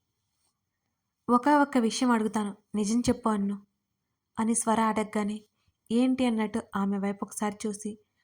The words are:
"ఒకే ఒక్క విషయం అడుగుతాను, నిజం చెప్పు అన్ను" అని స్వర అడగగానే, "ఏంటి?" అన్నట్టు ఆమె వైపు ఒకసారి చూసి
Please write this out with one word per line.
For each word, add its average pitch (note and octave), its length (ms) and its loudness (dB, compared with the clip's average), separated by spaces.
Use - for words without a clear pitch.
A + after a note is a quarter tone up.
"ఒకే B3 260 4
ఒక్క C#4+ 240 4
విషయం A#3 320 0
అడుగుతాను, G#3+ 460 0
నిజం G#3+ 260 0
చెప్పు A#3+ 280 0
అన్ను" G3+ 340 -2
అని A3+ 160 0
స్వర A3+ 260 2
అడగగానే, G#3+ 600 -2
"ఏంటి?" B3+ 360 2
అన్నట్టు A3 360 -2
ఆమె G3 220 0
వైపు G3+ 260 -4
ఒకసారి G#3 320 -6
చూసి G#3 320 -8